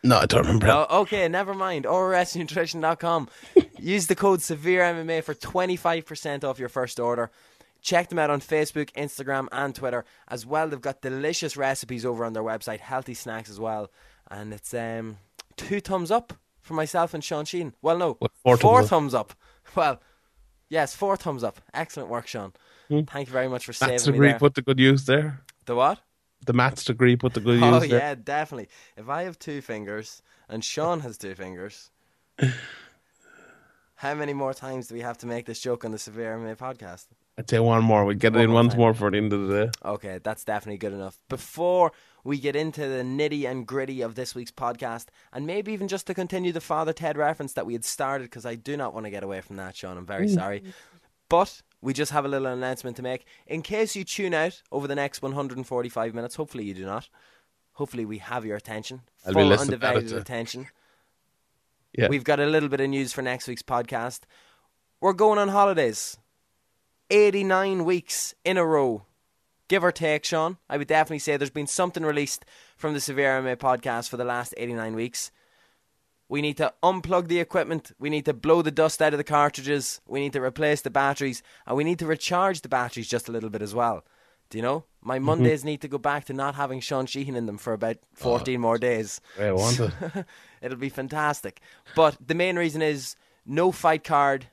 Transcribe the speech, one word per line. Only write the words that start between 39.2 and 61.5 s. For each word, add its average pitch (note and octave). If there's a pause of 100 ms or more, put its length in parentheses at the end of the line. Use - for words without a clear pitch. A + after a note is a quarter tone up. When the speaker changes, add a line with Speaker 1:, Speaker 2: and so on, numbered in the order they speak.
Speaker 1:
of G2+
the G2+
day. A#2 (140)
Speaker 2:
Okay, G2
that's G#2+
definitely G#2
good G2+
enough. F#2+ (100)
Before F3 (320)
we C#3+
get C3+
into D3+
the C3+
nitty C#3+
and B2+
gritty C3
of A2+
this B2+
week's B2
podcast, A#2+ (260)
and C#3
maybe G3
even G3+
just F#3
to F#3+
continue F3+
the D#3+
Father D#3+
Ted D#3
reference D3
that A2+
we A#2
had A#2
started, C3+
'cause A#2+
I A#2
do C#3
not B2+
want A2
to G#2
get G2
away G2
from G2+
that, F#2+
Sean. F#2
I'm F2+
very G2+
Speaker 1:
Mm. G3+
Speaker 2:
sorry. G3 (640)
But E3+ (200)
we C3+
just C#3+
have C#3+
a -
little C3+
announcement B2+
to B2
make. B2+ (200)
In D#3+
case G#3+
you G3
tune F#3
out D#3+ (100)
over C#3
the C#3
next C#3+
one C3+
hundred C#3
and C3
forty-five A#2+
minutes, A#2
hopefully C#3+
you G2+
do F#2
not. G#2 (680)
Hopefully B2+
we G#2+
have A#2
your G#2+
attention. A2+ (240)
Speaker 1:
I'll F#2+
be G2
Speaker 2:
Full G2
Speaker 1:
listening G#2
to B2+
that A#2
Speaker 2:
undivided A2+
Speaker 1:
too. A2
Speaker 2:
attention. A#2 (1300)